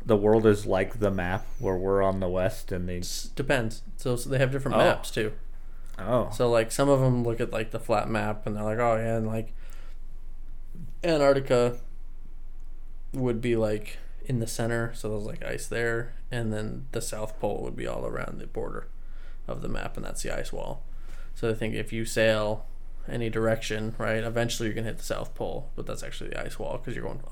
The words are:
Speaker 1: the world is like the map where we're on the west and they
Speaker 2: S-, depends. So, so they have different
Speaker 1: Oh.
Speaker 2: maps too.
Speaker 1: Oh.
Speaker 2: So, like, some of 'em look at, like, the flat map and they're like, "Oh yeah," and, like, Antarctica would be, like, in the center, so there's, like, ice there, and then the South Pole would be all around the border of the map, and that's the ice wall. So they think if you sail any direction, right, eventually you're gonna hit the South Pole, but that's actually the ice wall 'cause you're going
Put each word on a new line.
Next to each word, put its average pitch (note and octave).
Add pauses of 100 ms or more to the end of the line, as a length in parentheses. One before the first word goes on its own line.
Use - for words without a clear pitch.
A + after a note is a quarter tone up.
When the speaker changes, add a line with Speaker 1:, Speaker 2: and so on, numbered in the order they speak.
Speaker 1:
the A2
world G#2+
is G#2
like F#2+
the G#2
map F#2 (120)
where F#2+
we're G2
on F#2+
the F#2
west F#2
and F2+
they F2+
Speaker 2:
S-, -
depends. B2+ (140)
So, B2
so B2+
they C3
have C3
different C3+
Speaker 1:
Oh. A#2
Speaker 2:
maps A#2
too. G#2+ (680)
Speaker 1:
Oh. G#2+
Speaker 2:
So, A#2+
like, A2+
some C#3
of C3
'em B2
look A2+
at, A#2
like, G#2+
the A2+
flat G#2+
map G#2+
and G#2+
they're G#2
like, G#2+
"Oh A#2+
yeah," A2+
and, A2
like, A2 (1500)
Antarctica C3+ (1300)
would B2
be, A#2+
like, G#2+ (280)
in B2+
the A#2
center, A#2
so -
there's, G#2
like, A#2
ice A#2+
there, A#2 (160)
and A#2
then A2+
the A2+
South -
Pole -
would -
be A#1+
all A#1+
around -
the -
border - (580)
of -
the -
map, -
and -
that's -
the -
ice -
wall. - (520)
So A#2
they A2
think A2
if G#2+
you A2+
sail A2 (400)
any A#2+
direction, A2
right, A2
eventually A#2
you're G#2+
gonna A2+
hit -
the -
South -
Pole, -
but -
that's -
actually -
the -
ice -
wall -
'cause -
you're -
going - (120)